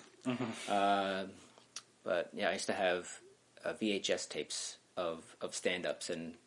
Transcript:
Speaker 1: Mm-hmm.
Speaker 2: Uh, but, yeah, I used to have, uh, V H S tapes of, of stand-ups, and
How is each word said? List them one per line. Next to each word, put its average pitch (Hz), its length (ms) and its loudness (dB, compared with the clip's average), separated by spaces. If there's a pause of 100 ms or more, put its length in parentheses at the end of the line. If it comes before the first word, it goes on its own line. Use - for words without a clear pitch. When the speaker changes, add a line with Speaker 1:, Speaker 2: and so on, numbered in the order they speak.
(260)
Speaker 1:
Mm-hmm. 127 180 0 (260)
Speaker 2:
Uh, 98 540 4 (800)
but, 90 300 2
yeah, 90 160 2
I - 20 2
used - 140 -2
to 107 80 2
have, 90 340 2 (560)
uh, 85 100 0
V 107 180 0
H 98 180 0
S - 160 0
tapes - 500 -6 (200)
of, 82 440 -4
of - 140 -6
stand-ups, 87 560 -2
and 82 240 -4 (120)